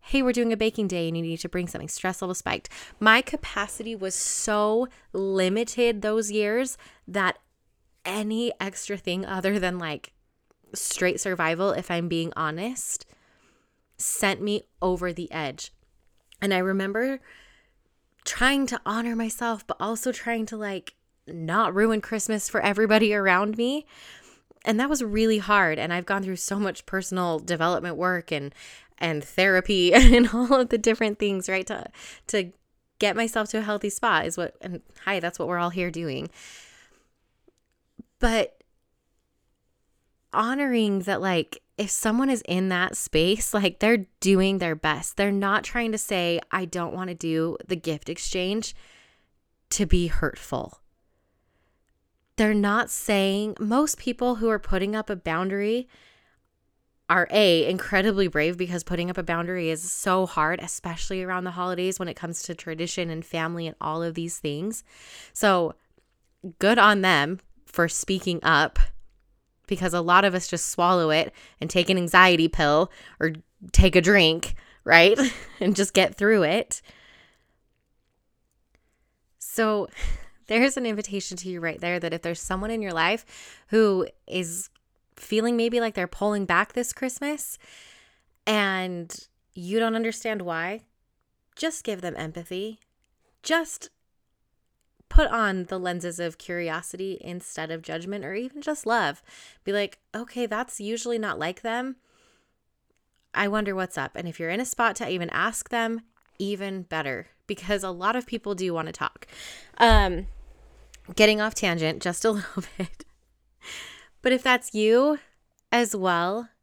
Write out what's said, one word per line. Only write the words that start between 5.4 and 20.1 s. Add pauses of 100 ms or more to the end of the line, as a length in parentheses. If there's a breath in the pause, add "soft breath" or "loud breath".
those
years (320 loud breath)
that (640)
any
extra
thing
other
than,
like, (640)
straight
survival,
if
I'm
being
honest, (960 soft breath)
sent
me (180)
over
the
edge. (680)
And
I
remember (1040 soft breath)
trying
to
honor
myself,
but
also